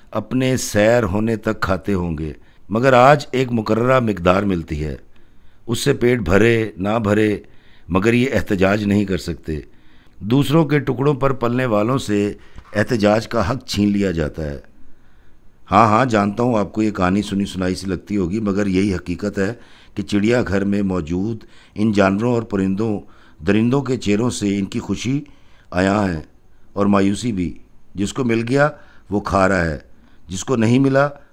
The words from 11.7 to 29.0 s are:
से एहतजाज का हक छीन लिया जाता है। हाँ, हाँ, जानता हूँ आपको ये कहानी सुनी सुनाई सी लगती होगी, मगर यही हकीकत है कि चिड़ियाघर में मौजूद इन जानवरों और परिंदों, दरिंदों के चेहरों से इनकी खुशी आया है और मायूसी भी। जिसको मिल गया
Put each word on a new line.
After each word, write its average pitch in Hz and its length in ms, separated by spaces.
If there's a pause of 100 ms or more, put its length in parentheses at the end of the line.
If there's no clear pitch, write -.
से 104 200
एहतजाज 104 1080
का 113 160
हक 110 260
छीन 104 200
लिया 101 240
जाता 80 300
है। 71 200 (1080)
हाँ, 107 200
हाँ, 110 180
जानता 104 360
हूँ 120 160
आपको 104 240
ये 107 80
कहानी 95 320
सुनी 101 240
सुनाई 92 280
सी 90 120
लगती 95 280
होगी, 98 260
मगर 101 280
यही 95 240
हकीकत 90 460
है 98 140 (440)
कि 101 60
चिड़ियाघर 104 600
में 101 180
मौजूद 92 640 (300)
इन 107 160
जानवरों 101 420
और 117 100
परिंदों, 98 540 (420)
दरिंदों 110 420
के 127 160
चेहरों 101 320
से 107 180
इनकी 98 320
खुशी 143 420 (500)
आया 95 240
है 92 280 (520)
और 101 120
मायूसी 101 440
भी। 87 220 (420)
जिसको 104 280
मिल 113 180
गया 139 280 (400)